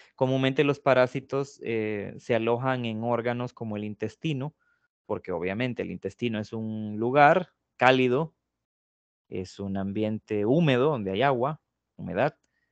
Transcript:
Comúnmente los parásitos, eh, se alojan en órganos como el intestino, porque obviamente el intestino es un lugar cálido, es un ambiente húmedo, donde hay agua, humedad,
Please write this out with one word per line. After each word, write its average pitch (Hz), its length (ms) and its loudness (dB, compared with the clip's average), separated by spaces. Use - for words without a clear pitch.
Comúnmente 131 480 2
los 143 160 2
parásitos, 131 840 0
eh, 107 540 -4
se - 160 -4
alojan 120 520 0
en 113 180 -4
órganos 120 500 -2
como 107 240 -8
el 104 60 -6
intestino, 127 720 -6
porque 95 260 -6
obviamente 98 520 -4
el 90 80 -8
intestino 107 480 -6
es 107 120 -8
un 110 460 -8
lugar 143 560 4
cálido, 131 580 2
es 95 300 -12
un 98 180 -4
ambiente 104 680 -2
húmedo, 139 460 4
donde 104 200 -4
hay 98 100 0
agua, 139 400 0
humedad, 95 420 -2